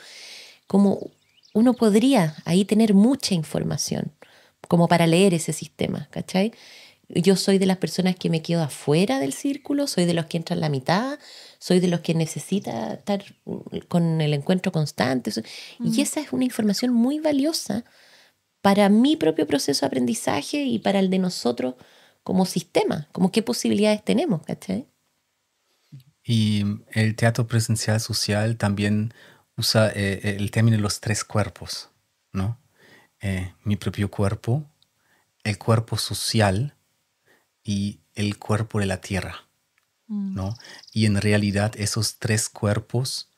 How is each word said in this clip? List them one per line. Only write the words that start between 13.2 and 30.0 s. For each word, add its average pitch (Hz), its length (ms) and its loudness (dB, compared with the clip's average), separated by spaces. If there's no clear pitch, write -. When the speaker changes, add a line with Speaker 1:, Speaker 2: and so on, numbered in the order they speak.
Speaker 1:
con 165 320 2
el 151 120 2
encuentro 185 380 0
constante. 226 580 -2
Soy, 226 140 -6
y 233 100 -2
Speaker 2:
Mm. 226 100 0
Speaker 1:
esa 302 220 -2
es 285 120 -10
una 254 120 0
información 240 480 0
muy 247 260 2
valiosa 294 640 -2
para 202 280 6
mi 254 280 4
propio 311 280 2
proceso 285 360 0
de 277 60 2
aprendizaje 262 760 -2
y 233 160 -2
para 196 200 0
el 190 120 2
de 190 80 2
nosotros 240 560 -2
como 190 220 2
sistema, - 640 -2
como 180 200 0
qué 220 120 0
posibilidades 214 600 0
tenemos, 208 400 0
¿cachai? - 440 -8
Speaker 3:
Y 107 400 2
el 110 240 0
teatro 117 320 2
presencial 113 520 0
social 110 580 -2
también 104 560 0
usa, 110 360 2
eh, 98 460 -2